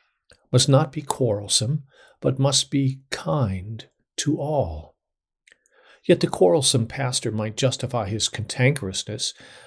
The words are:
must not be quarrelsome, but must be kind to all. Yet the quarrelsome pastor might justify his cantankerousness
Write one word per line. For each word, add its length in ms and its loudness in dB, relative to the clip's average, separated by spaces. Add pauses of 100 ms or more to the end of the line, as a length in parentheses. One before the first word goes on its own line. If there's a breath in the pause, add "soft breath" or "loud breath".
(500 soft breath)
must 180 6
not 220 4
be 120 -8
quarrelsome, 840 -2 (380 soft breath)
but 160 0
must 320 2
be 400 0
kind 800 -4 (280)
to 240 -2
all. 560 -4 (1080 soft breath)
Yet 180 4
the 60 4
quarrelsome 600 4
pastor 440 -4
might 280 -4
justify 500 -2
his 220 -2
cantankerousness 1040 -2 (320 loud breath)